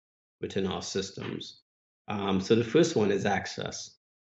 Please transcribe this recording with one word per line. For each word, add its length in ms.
within 240
our 160
systems. 800
Um, 320
so 140
the 100
first 320
one 140
is 140
access. 680